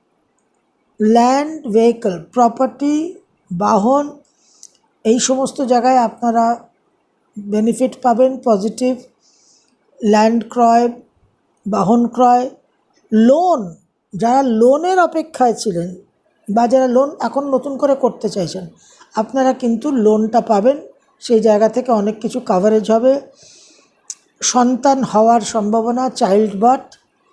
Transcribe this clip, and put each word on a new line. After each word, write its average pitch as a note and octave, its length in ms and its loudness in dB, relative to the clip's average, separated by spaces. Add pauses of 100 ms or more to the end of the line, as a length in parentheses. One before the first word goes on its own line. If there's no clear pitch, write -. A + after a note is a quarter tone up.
(1000)
ল্যান্ড, B3 520 2 (220)
ভেহিকল, A3+ 400 0 (200)
প্রপার্টি, C4 640 -2 (560)
বাহন, G#3 520 0 (1000)
এই A3+ 140 2
সমস্ত C4 440 -4
জায়গায় B3 460 2
আপনারা A#3 360 -2 (920)
বেনিফিট G#3+ 560 -2 (100)
পাবেন, B3+ 300 2 (120)
পজিটিভ। A3+ 500 -2 (1160)
ল্যান্ড A3+ 280 2 (120)
ক্রয়, A#3 340 2 (800)
বাহন G3+ 420 0
ক্রয়, B3 380 2 (680)
লোন, C#4 480 4 (540)
যারা A#3 280 0
লোনের C4+ 560 2 (100)
অপেক্ষায় D#4 540 -2
ছিলেন F3 260 -4 (600)
বা A3 240 0
যারা C4 160 4
লোন C4 220 0 (100)
এখন C4+ 240 -6 (100)
নতুন C4+ 240 -4
করে C#4+ 160 0
করতে B3+ 340 -4
চাইছেন, F#3 360 -8 (500)
আপনারা C4 380 -2
কিন্তু A#3+ 340 -4 (180)
লোনটা G#3+ 360 2
পাবেন, A3+ 360 2 (460)
সেই A3+ 180 2
জায়গা G#3+ 280 4
থেকে B3 240 -4
অনেক G#3+ 280 0
কিছু B3 200 -6
কাভারেজ G#3+ 500 0
হবে। A#3 220 2 (1300)
সন্তান B3+ 600 0
হওয়ার A3+ 380 2
সম্ভাবনা, A3+ 680 -2
চাইল্ড G#3+ 420 0 (100)
বার্থ, C4 260 2 (440)